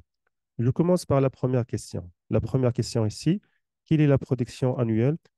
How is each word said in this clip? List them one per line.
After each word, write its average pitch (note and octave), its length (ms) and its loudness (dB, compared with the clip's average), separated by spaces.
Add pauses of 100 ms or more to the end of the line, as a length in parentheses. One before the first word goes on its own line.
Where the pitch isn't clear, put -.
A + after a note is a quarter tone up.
(580)
Je A#2+ 140 0
commence F3 340 0
par C#3 160 2
la C3+ 80 2
première B2+ 380 -2
question. - 440 -10 (200)
La A2 100 2
première B2+ 320 0
question A2+ 320 -2
ici, D#3 360 -2 (440)
quelle D#3 160 2
est D3+ 60 6
la C#3 100 6
production B2 640 -2
annuelle A#2 380 2 (200)